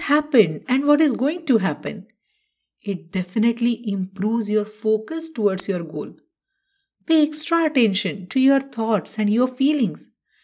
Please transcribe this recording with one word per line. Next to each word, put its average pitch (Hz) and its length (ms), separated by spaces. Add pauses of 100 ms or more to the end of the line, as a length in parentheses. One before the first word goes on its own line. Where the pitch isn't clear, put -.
happened 262 580
and 269 180
what 294 140
is 302 140
going 285 320
to 233 140
happen. - 480 (720)
It 165 300
definitely 233 720
improves 202 640
your 208 160
focus 220 640
towards 196 400
your 180 140
goal. 156 300 (920)
Pay 320 180
extra 330 420
attention 208 600
to - 120
your 269 200
thoughts 226 600
and 208 120
your 240 160
feelings. 262 600 (340)